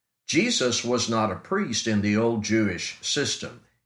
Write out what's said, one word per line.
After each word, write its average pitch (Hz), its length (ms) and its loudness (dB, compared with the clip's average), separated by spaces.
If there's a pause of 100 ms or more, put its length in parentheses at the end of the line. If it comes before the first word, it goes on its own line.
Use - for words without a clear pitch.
(280)
Jesus 139 580 0
was 117 240 0
not 110 200 2
a 90 60 -4
priest 104 520 -2
in 107 120 2
the 104 160 2
old 113 300 2
Jewish 101 560 0
system. - 600 -4 (240)